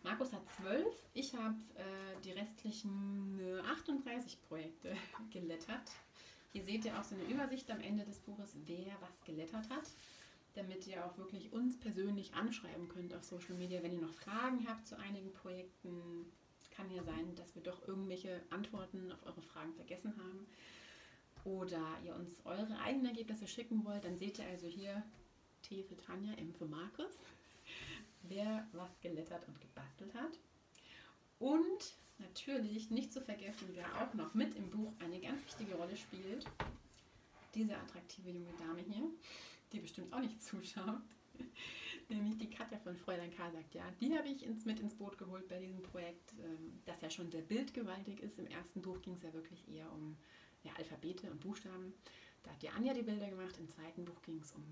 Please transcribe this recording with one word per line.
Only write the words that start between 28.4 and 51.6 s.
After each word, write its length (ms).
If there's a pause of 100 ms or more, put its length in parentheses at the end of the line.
was 280
gelettert 460
und 120
gebastelt 540
hat. 240 (1000)
Und 560 (240)
natürlich 720
nicht 200
zu 100
vergessen, 520
wer 280
auch 120
noch 200
mit 220
im 140
Buch 300
eine 200
ganz 260
wichtige 300
Rolle 220
spielt, 480 (1120)
diese 200
attraktive 540
junge 300
Dame 220
hier, 220 (680)
die 80
bestimmt 340
auch 60
nicht 240
<laughs> 60
zuschaut, 520 (1080)
nämlich 280
die 120
Katja 300
von 160
Fräulein 360
K 200
sagt 220
ja. 100 (180)
Die 160
habe 100
ich 180
ins, 200
mit 140
ins 160
Boot 220
geholt 300
bei 120
diesem 220
Projekt, 520 (100)
ähm, 420
das 160
ja 80
schon 220
sehr 100
bildgewaltig 800
ist. 180
Im 80
ersten 340
Buch 200
ging's 220
ja 100
wirklich 360
eher 220
um, 260 (460)
ja, 140
Alphabete 540
und 80
Buchstaben. 540 (500)